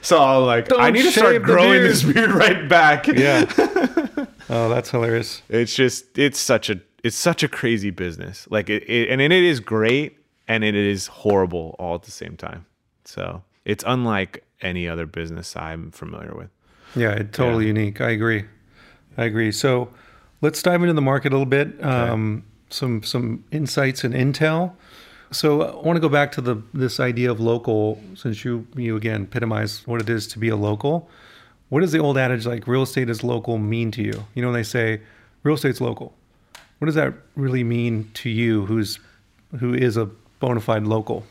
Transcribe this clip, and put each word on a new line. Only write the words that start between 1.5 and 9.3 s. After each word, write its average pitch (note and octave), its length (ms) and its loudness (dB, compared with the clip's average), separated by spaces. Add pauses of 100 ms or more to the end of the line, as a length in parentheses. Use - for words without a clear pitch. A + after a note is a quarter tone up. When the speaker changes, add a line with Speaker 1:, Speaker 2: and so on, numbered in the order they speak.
Speaker 2:
beard. - 100 6
Speaker 1:
this - 120 2
beard G#3 300 4
right F3 360 4
back." D#3 380 6
Speaker 2:
Yeah. C3+ 380 4 (120)
Speaker 1:
<laughs> C#4+ 680 0 (240)
Speaker 2:
Oh, A#2 180 0
that's A#2+ 220 -2
hilarious. A#2 580 -2
Speaker 1:
It's A2+ 260 0
just, - 440 0
it's C#3 200 2
such A2+ 300 0
a, G2+ 100 -4 (240)
it's A#2 140 -2
such - 260 0
a D3+ 60 0
crazy A2 400 -2
business. F2+ 640 -10
Like, G#2 180 -2
it, G#2+ 180 -2
it, A#2 220 0
and C3 140 0
it, D3+ 100 4